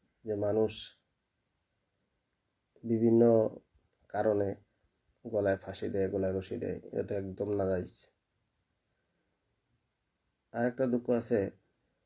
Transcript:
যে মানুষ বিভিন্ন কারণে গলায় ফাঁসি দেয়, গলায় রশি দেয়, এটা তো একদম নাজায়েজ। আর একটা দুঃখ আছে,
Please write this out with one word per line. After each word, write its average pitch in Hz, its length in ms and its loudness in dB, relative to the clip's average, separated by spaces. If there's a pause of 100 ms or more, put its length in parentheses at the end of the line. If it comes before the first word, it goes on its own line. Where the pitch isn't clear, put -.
(240)
যে 107 120 -4
মানুষ 104 640 -2 (1900)
বিভিন্ন 113 680 6 (600)
কারণে 101 460 0 (720)
গলায় 101 300 0
ফাঁসি 98 320 -8
দেয়, 98 200 -2
গলায় 95 300 -2
রশি - 180 -8
দেয়, 92 200 -6
এটা - 260 -6
তো 101 120 -6
একদম 98 380 -4
নাজায়েজ। 95 540 -2 (2500)
আর 117 160 0
একটা 123 200 -2
দুঃখ 120 220 0
আছে, 117 420 0 (540)